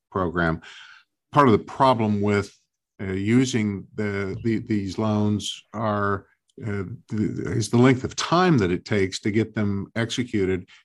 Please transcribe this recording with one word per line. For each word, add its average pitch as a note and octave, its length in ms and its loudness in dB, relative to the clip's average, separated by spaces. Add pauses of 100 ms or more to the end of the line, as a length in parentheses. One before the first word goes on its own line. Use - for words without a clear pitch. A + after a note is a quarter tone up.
(120)
program. E2+ 500 0 (720)
Part C#3+ 160 6
of A#2 40 6
the G2+ 80 6
problem A2+ 640 0
with, G2+ 340 0 (460)
uh, F#2+ 120 -6
using G#2+ 720 0 (100)
the, G2+ 480 -4
the, A2 160 0
these G2 380 -4
loans G#2 640 -2 (120)
are, G2+ 520 -2 (400)
uh, G2+ 180 -6 (260)
the, - 460 -4
is A2 140 -2
the A#2 80 2
length B2+ 260 6
of - 120 -8
time F3 420 2
that F#2 140 2
it F2+ 140 -4
takes G2 340 -2
to G#2+ 120 -2
get G#2+ 220 0
them G2+ 420 -4
executed. G#2 720 -2 (180)